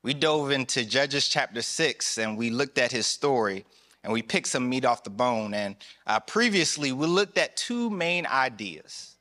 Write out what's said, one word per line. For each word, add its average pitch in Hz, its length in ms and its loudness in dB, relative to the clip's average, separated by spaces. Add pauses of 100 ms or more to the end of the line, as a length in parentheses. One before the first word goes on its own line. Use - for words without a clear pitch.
We 135 120 -2
dove 147 380 2
into 131 340 0
Judges 139 420 2
chapter 120 340 0
six, - 560 -2
and 110 200 -2
we 117 120 -2
looked 135 280 -2
at 123 160 2
his 113 120 0
story, 110 600 0 (360)
and 107 120 -4
we 113 80 0
picked 170 260 -2
some 127 220 0
meat 127 160 0
off 120 180 2
the 104 60 -12
bone. 110 440 0
And, 101 220 -4 (320)
uh, 107 140 2
previously, 170 720 2
we 143 120 0
looked 190 320 2
at 160 200 0
two 240 320 -2
main 175 360 -2
ideas. 107 960 -4